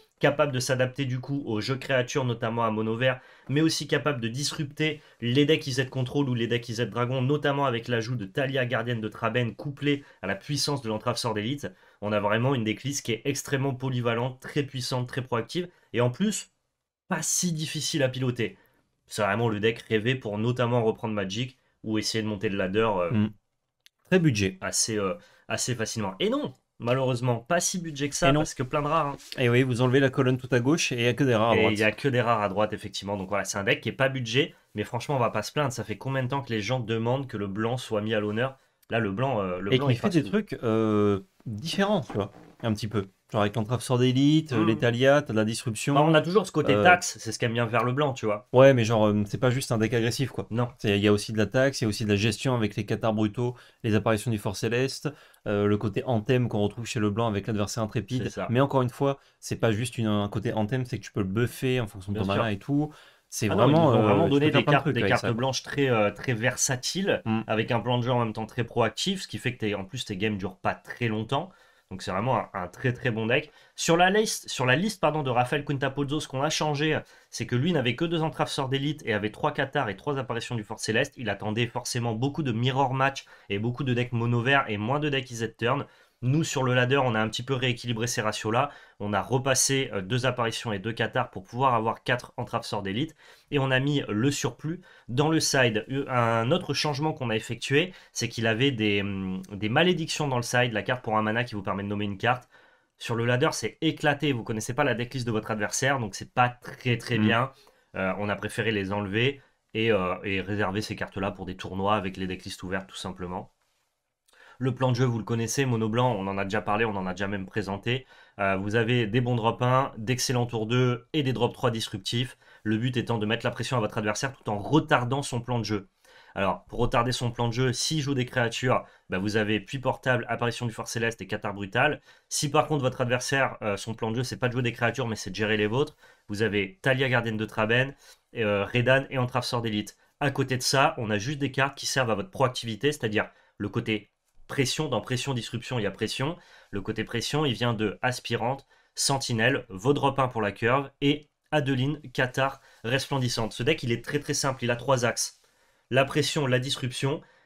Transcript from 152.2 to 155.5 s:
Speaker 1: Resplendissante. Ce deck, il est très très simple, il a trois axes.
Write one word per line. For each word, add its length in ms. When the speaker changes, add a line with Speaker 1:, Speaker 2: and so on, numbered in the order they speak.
Speaker 1:
Resplendissante. 720
Ce 80
deck, 200
il 100
est 120
très 140
très 160
simple, 300
il 60
a 60
trois 300
axes. 340